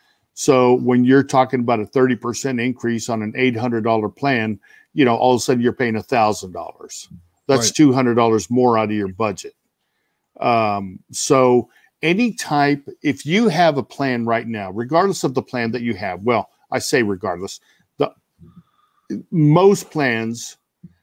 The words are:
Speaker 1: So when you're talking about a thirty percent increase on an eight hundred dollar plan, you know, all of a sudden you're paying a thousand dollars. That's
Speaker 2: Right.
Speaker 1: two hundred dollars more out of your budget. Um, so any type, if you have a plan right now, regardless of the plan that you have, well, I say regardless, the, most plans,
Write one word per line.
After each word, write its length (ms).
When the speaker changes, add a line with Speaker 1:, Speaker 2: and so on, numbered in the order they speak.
Speaker 1:
So 440
when 260
you're 180
talking 380
about 180
a 80
thirty 300
percent 440
increase 480
on 140
an 140
eight 200
hundred 280
dollar 240
plan, 500
you 100
know, 120
all 180
of 20
a 40
sudden 220
you're 120
paying 220
a 60
thousand 500
dollars. 560
That's 220
Speaker 2:
Right. 80
Speaker 1:
two 160
hundred 220
dollars 360
more 260
out 140
of 60
your 160
budget. 420
Um, 580
so 580
any 320
type, 520
if 220
you 240
have 300
a 40
plan 440
right 200
now, 240
regardless 540
of 80
the 100
plan 300
that 80
you 140
have, 280
well, 280
I 80
say 240
regardless, 580
the, 160
most 600
plans, 680